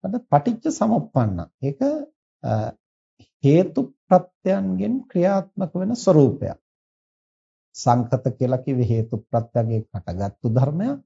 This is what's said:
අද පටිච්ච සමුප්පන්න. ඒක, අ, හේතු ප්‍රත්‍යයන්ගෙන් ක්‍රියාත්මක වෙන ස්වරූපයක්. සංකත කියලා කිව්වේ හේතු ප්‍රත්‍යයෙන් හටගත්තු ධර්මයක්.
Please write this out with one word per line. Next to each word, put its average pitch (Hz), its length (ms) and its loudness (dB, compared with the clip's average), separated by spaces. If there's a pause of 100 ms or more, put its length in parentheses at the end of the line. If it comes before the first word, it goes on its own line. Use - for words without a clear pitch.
අද 196 100 -6 (100)
පටිච්ච 208 460 0
සමුප්පන්න. 113 680 0 (180)
ඒක, 139 220 -6 (640)
අ, 113 80 -4 (920)
හේතු 156 380 4 (200)
ප්‍රත්‍යයන්ගෙන් 190 1000 0
ක්‍රියාත්මක 190 720 -2
වෙන 190 220 -4
ස්වරූපයක්. - 640 2 (1160)
සංකත 120 560 0
කියලා 127 260 -2
කිව්වේ 127 300 -2
හේතු 113 320 -2
ප්‍රත්‍යයෙන් 113 640 -2
හටගත්තු 98 680 -8
ධර්මයක්. 160 560 0